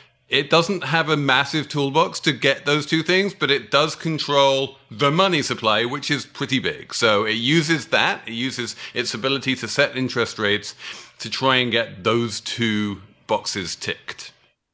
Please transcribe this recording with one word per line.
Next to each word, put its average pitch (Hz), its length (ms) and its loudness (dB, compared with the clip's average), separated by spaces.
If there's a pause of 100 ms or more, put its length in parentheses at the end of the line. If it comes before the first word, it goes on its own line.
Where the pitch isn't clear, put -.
(280)
it 143 240 -2
doesn't 170 320 2
have 151 260 0
a 151 80 2
massive 135 520 0
toolbox 143 500 0
to 160 120 2
get 139 360 0
those 147 180 2
two 160 160 0
things, 185 320 2
but 143 160 0
it 120 220 -2
does 151 240 2
control 139 800 2 (160)
the 139 180 2
money 170 320 2
supply, 113 440 0
which 135 260 -6
is 131 120 0
pretty 131 360 -2
big. - 340 -4
So 107 320 4
it 107 60 0
uses 147 560 2
that, 135 400 2
it 113 60 -10
uses 120 420 -6 (180)
its 117 220 -4
ability 131 400 -2
to 120 120 -6
set 135 300 0
interest 123 400 -2
rates 104 380 -2 (420)
to 113 140 -10
try 131 240 2
and 123 160 0
get 104 320 -2
those 113 380 0
two 107 600 -2 (240)
boxes 101 500 -4
ticked. - 560 -10 (420)